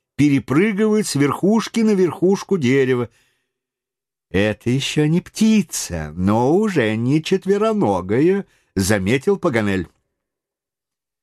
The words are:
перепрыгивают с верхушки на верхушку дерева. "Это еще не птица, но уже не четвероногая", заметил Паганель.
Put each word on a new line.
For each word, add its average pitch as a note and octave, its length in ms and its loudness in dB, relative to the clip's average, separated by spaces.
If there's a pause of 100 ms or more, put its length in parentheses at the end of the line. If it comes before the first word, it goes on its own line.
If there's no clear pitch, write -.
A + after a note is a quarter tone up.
(160)
перепрыгивают F#3+ 880 0
с - 80 -8
верхушки F#3 640 0
на A3 140 2
верхушку F#3 640 0
дерева. B2+ 520 0 (1200)
"Это G#2 400 -2
еще C3+ 360 -2
не E3 140 0
птица, F3+ 960 -2
но A2 360 2
уже E3 440 0
не C3 260 0
четвероногая", F#3 1200 0 (300)
заметил G#2 640 0
Паганель. G2+ 520 -2 (1300)